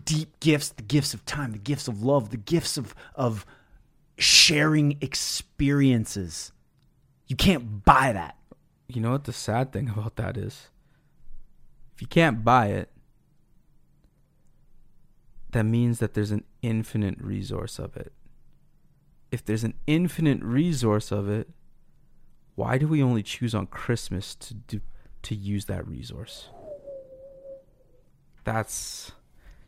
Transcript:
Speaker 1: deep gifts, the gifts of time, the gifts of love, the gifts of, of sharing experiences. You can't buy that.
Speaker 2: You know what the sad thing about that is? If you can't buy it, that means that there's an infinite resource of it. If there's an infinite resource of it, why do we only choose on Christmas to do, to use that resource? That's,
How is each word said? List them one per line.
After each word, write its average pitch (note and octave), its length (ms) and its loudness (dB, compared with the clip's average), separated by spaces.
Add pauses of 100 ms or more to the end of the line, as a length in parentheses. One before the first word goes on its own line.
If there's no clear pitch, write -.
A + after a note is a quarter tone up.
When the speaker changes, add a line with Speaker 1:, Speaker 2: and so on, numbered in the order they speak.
Speaker 1:
deep D#3 360 -4
gifts, D3+ 280 2
the - 140 -16
gifts C#3 320 0
of G#2 100 -14
time, C#3 280 -6
the G#2+ 60 -10
gifts C3+ 300 -6
of G#2 140 -6
love, B2+ 280 2
the A#2 60 -6
gifts D#3 400 0
of, C3 180 -6 (200)
of A2+ 320 -2 (720)
sharing D3+ 840 6
experiences. C3+ 1500 0 (760)
You B2+ 80 -4
can't A#2+ 480 2
buy C3+ 280 8
that. E2+ 220 -6 (560)
Speaker 2:
You A#2+ 120 -4
know A2+ 80 2
what C#3 140 0
the B2 100 -6
sad A#2+ 360 -2
thing A#2+ 200 -4
about G#2+ 260 -6
that G2+ 220 -4
is? - 320 -10 (1200)
If - 60 -16
you - 80 -12
can't C#3 340 4
buy A#2 260 6
it, G2 200 -2 (2500)
that A2+ 140 2
means A#2 340 2
that A2+ 160 -2
there's G#2 160 0
an G#2 140 -2 (180)
infinite A2 580 -2
resource G2+ 580 -6
of - 180 -10
it. - 160 -14 (1200)
If A#2+ 140 -4
there's A2 200 -2
an A2 100 -2 (120)
infinite D#3+ 560 2
resource A#2+ 680 2
of G2+ 180 -2
it, G#2+ 200 -2 (1080)
why A#2 240 0
do D3+ 100 2
we D#3 140 4
only A#2+ 200 4
choose A#2 320 -4
on F#2+ 120 -2
Christmas - 720 -4
to - 180 -16
do, G#2 260 -10 (420)
to - 120 -6
use G2+ 320 -4
that F#2+ 200 -6
resource? - 640 -12 (2000)
That's, - 680 -8 (560)